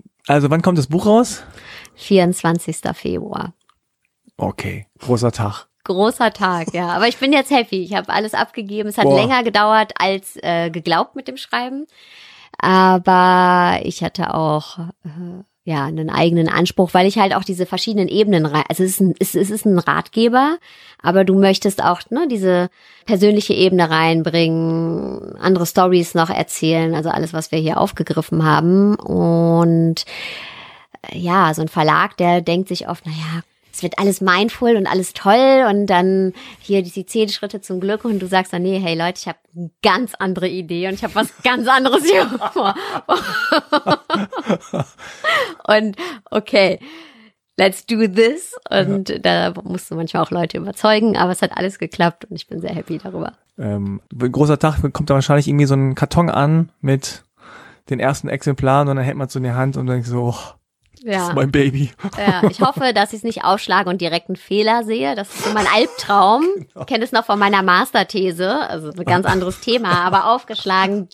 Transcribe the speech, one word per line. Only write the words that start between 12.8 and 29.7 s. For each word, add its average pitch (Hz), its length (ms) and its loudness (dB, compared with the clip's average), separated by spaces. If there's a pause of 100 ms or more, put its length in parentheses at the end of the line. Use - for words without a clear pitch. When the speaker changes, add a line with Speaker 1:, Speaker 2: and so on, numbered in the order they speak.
Speaker 2:
ich 175 220 -6
hatte - 300 -4
auch, 156 440 -2
äh, 175 640 -14 (220)
ja, 160 200 -4
einen 156 260 -6
eigenen 165 380 2
Anspruch, 175 440 0
weil 185 140 6
ich 196 120 2
halt 196 160 2
auch 190 100 -2
diese 180 220 -4
verschiedenen 202 420 -2
Ebenen 190 380 4
rein, 151 220 0
also - 140 -2
es 185 100 2
ist - 80 -2
ein, 185 200 4
es, - 160 -2
es 190 140 0
ist 214 140 -6
ein 196 140 4
Ratgeber, 233 800 0 (420)
aber 190 240 2
du 185 140 4
möchtest 196 460 2
auch, - 160 2 (100)
ne, 311 180 0
diese 185 400 0 (380)
persönliche 208 480 2
Ebene 180 340 4
reinbringen, 165 1500 0
andere 180 260 2
Storys 180 480 2
noch 165 160 2
erzählen, 165 640 0
also 160 160 -4
alles, 160 220 -4
was 160 200 -8
wir 160 80 -2
hier 156 180 -2
aufgegriffen 165 680 -2
haben. 175 520 4
Und, 165 1080 2 (1080)